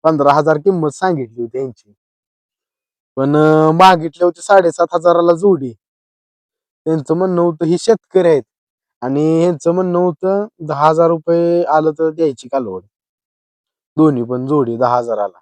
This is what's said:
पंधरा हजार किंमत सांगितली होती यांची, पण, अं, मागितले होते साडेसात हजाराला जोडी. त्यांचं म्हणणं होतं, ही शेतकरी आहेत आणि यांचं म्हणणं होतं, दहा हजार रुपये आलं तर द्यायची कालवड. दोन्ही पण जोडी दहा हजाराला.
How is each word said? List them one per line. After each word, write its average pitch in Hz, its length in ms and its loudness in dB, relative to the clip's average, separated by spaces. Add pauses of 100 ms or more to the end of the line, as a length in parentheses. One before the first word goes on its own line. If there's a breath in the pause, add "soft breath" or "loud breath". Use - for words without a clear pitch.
पंधरा 143 300 2
हजार 151 240 2
किंमत 160 320 -2
सांगितली 135 520 -6
होती 117 160 -10
यांची, 127 360 -12 (1200)
पण, 139 200 -2
अं, 156 380 4
मागितले 175 520 4
होते 175 160 -2
साडेसात 175 520 2
हजाराला 170 400 2
जोडी. 165 400 0 (1120)
त्यांचं 160 300 -2
म्हणणं 180 260 -2
होतं, 170 240 -2
ही 170 140 0
शेतकरी 190 480 0
आहेत 147 160 2 (580)
आणि 151 420 0
यांचं 170 280 -2
म्हणणं 180 280 -2
होतं, 190 480 -2 (120)
दहा 147 300 -2
हजार 165 180 2
रुपये 170 560 0
आलं 156 280 0
तर 160 180 -2
द्यायची 156 380 -4
कालवड. 110 340 -6 (1160)
दोन्ही 151 260 2
पण 123 240 -8
जोडी 131 300 -2
दहा 123 200 0
हजाराला. 104 440 -6